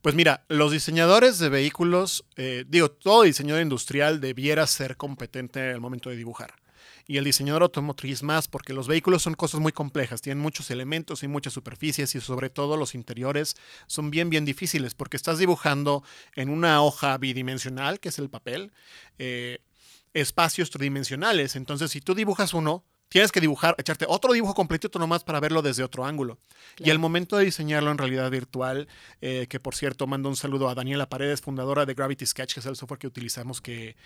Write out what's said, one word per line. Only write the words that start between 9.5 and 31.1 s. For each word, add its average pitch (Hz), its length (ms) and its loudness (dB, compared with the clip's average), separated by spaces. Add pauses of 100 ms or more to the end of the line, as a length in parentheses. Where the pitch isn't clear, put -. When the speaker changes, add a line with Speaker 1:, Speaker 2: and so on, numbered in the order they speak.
Speaker 1:
muy 156 100 2
complejas, 135 500 -4
tienen 139 220 -4
muchos 147 300 -6
elementos 143 500 -6
y 143 60 -6
muchas 143 240 -6
superficies 139 640 -4
y 131 40 -6
sobre 127 300 -6
todo 143 260 -4
los 143 200 -6
interiores 127 580 -4 (320)
son 151 240 -6
bien, 165 180 0
bien 156 160 2
difíciles 143 500 -4
porque - 220 -10
estás 160 220 -2
dibujando 143 640 2 (320)
en 131 140 -6
una 156 340 4
hoja 143 360 2
bidimensional, 131 840 -4
que - 80 -8
es 151 100 -8
el 143 100 -6
papel, 139 440 -10 (480)
eh, 123 400 -8 (540)
espacios 160 560 0
tridimensionales. 139 840 -2
Entonces, 143 380 -6
si 143 80 -8
tú 185 160 -2
dibujas 202 380 0
uno, 160 300 -2 (240)
tienes 202 220 6
que 180 120 2
dibujar, 160 340 4
echarte - 320 -4
otro 196 240 4
dibujo 226 220 2
completito 160 440 -2
nomás 170 240 0
para 156 160 -4
verlo 156 220 2
desde 131 240 0
otro 127 220 -6
ángulo. 139 320 -6 (380)
Y - 0 -
Speaker 2:
Claro. 156 160 2
Speaker 1:
el 156 60 4
momento 170 380 0
de 202 80 6
diseñarlo 151 460 0
en 147 80 -2
realidad 131 320 -2
virtual, 131 580 -4 (320)
eh, 127 300 -6
que 131 100 -8
por 131 140 -8
cierto 139 320 -4
mando 139 240 -4
un 135 60 -4
saludo 135 340 -2
a 123 40 -4
Daniela 131 360 -4